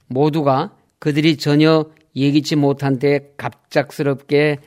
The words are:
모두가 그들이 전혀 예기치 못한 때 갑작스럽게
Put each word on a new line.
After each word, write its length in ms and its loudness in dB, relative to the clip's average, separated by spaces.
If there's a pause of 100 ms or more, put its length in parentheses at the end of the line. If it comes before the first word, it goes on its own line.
모두가 680 -2 (240)
그들이 380 0
전혀 520 2 (260)
예기치 400 0
못한 440 0
때 380 -2
갑작스럽게 1300 -4